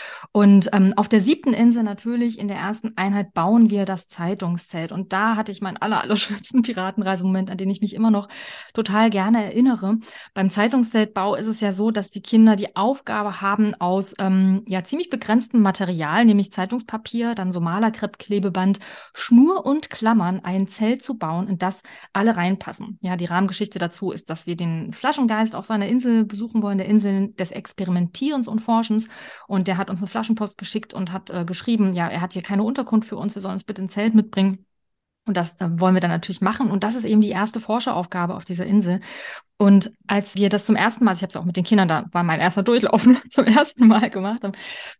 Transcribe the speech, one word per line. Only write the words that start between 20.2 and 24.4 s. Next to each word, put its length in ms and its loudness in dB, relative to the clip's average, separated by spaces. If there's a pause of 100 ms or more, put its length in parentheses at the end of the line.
ein 240 -2
Zelt 340 -2
zu 160 -8
bauen, 300 -4
in 100 -2
das 240 -4 (320)
alle 220 2
reinpassen. 640 -4
Ja, 140 -4
die 100 -4
Rahmengeschichte 540 -2
dazu 320 -6
ist, 180 -12
dass 180 -12